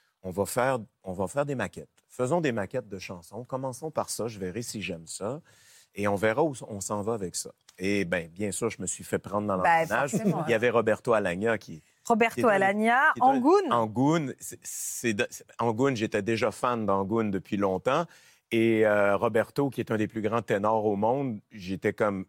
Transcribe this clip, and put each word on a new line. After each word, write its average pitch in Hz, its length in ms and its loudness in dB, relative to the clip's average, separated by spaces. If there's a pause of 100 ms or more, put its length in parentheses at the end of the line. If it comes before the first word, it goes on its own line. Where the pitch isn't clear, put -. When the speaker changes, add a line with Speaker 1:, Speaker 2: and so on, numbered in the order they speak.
(220)
Speaker 1:
on 92 80 -10
va 95 140 -2
faire, 127 340 0 (260)
on 92 100 -8
va 95 120 -2
faire 143 200 -2
des 143 80 -4
maquettes. 95 340 -6 (220)
Faisons 143 320 0
des 143 100 2
maquettes 113 360 -4
de 98 100 -10
chansons. 98 460 -14
Commençons 131 460 -8
par - 200 -4
ça. - 180 -4
Je 110 100 -12
verrai 92 220 -6
si 113 220 -8
j'aime 85 240 -8
ça. 120 340 -8 (540)
Et 101 140 -2
on 101 60 2
verra 110 280 2
où 151 120 0 (140)
on 104 120 -8
s'en 104 220 -4
va 113 120 -2
avec 95 200 -6
ça. » - 160 -10 (280)
Et 98 260 0
ben, 85 240 -2
bien 95 240 -6
sûr, 113 180 -2
je - 100 -10
me 92 60 -6
suis - 160 -8
fait 95 160 -2
prendre 104 300 -4
dans 98 100 0
Speaker 2:
Ben, 165 220 4
Speaker 1:
l'engrenage. 143 320 0
Speaker 2:
forcément, 202 340 0
Speaker 1:
Il 123 40 0
y 117 40 4
avait 113 160 2
Roberto 110 440 2
Alagna 104 440 0
qui 80 240 -16 (240)
Speaker 2:
Roberto 226 280 2
Speaker 1:
qui - 80 -2
est - 20 4
un 240 40 6
Speaker 2:
Alagna, 208 520 4 (140)
Speaker 1:
qui - 60 -10
est - 40 0
un - 20 6
Speaker 2:
Angoune. 277 460 4
Speaker 1:
Angoune, 127 640 2
c'est, - 240 -14
c'est - 520 -4
de, 110 160 0
c'est, - 140 -18 (140)
Angoune, 120 380 2
j'étais 104 260 0
déjà 110 280 0
fan 120 340 -2
d'Angoune 98 460 0
depuis 95 260 -4
longtemps. 101 480 0 (460)
Et, 113 360 4
euh, 101 300 6
Roberto, 110 540 0
qui - 100 -4
est 107 100 -6
un 113 60 2
des 107 120 0
plus 110 120 -8
grands 107 220 0
ténors 107 420 0
au 107 120 2
monde, 117 420 0 (120)
j'étais 95 440 -4
comme 98 340 -2